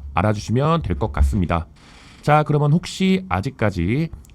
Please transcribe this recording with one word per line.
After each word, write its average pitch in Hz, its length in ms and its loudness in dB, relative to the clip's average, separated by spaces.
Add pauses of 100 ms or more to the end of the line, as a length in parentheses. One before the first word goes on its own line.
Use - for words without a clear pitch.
(160)
알아주시면 110 640 0
될 - 160 -4
것 110 140 -2
같습니다. 85 560 0 (540)
자, 151 220 4
그러면 147 300 2
혹시 185 560 0
아직까지 101 800 -2 (260)